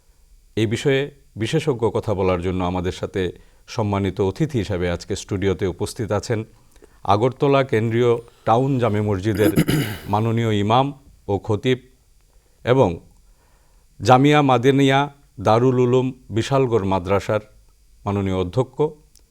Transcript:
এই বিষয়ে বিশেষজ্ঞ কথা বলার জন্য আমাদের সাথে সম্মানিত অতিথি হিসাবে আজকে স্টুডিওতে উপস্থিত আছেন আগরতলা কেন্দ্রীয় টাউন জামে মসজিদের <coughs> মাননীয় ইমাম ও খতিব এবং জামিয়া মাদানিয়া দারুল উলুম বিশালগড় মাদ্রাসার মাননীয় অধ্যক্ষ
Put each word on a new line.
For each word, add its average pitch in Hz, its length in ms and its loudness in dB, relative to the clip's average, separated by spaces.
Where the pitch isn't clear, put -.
এই 107 100 0
বিষয়ে 135 440 -2
বিশেষজ্ঞ 117 540 -2
কথা 110 240 -4
বলার 92 280 0
জন্য 92 220 -2
আমাদের 90 280 -4
সাথে 92 400 -6
সম্মানিত 101 540 -4
অতিথি 104 380 -2
হিসাবে 90 320 -4
আজকে 87 260 -6
স্টুডিওতে 98 500 -2
উপস্থিত 101 460 -6
আছেন 107 320 -4
আগরতলা 131 600 2
কেন্দ্রীয় 117 520 0
টাউন 131 340 2
জামে 107 220 0
মসজিদের 104 500 0
<coughs> 104 260 -8
মাননীয় 113 460 0
ইমাম 117 380 2
ও 98 100 0
খতিব 123 400 -2
এবং 113 360 2
জামিয়া 139 400 6
মাদানিয়া 135 680 2
দারুল 120 380 4
উলুম 127 340 2
বিশালগড় 113 540 0
মাদ্রাসার 95 560 -2
মাননীয় 98 320 -2
অধ্যক্ষ 117 460 -4